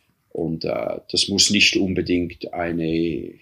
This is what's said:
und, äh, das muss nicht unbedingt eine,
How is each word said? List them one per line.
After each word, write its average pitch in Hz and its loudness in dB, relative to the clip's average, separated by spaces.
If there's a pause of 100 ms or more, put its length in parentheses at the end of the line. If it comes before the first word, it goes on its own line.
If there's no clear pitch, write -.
(300)
und, 82 -4
äh, - -2 (120)
das - 0
muss 98 4
nicht 104 4
unbedingt 87 0
eine, 82 -2